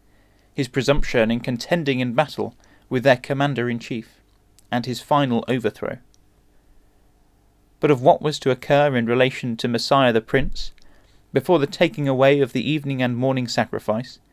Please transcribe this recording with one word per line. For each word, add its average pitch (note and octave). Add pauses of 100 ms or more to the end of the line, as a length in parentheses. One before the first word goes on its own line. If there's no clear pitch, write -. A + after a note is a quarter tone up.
(560)
his C3+
presumption C3
in A#2
contending C3+
in B2
battle A#2 (340)
with B2+
their C3
commander-in-chief, B2 (500)
and A#2+
his B2
final C#3
overthrow. A2 (1800)
But D3+
of B2+
what D#3
was D3
to -
occur C#3+
in A#2
relation B2
to C3
Messiah B2
the A2+
Prince, - (600)
before D#3
the -
taking D3+
away C3+
of C#3
the -
evening C#3
and B2
morning B2+
sacrifice, A2 (160)